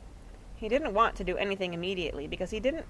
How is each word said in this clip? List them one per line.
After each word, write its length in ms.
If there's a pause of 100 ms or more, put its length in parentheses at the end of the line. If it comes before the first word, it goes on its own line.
(540)
He 140
didn't 260
want 220
to 80
do 140
anything 340
immediately 560
because 220
he 100
didn't 300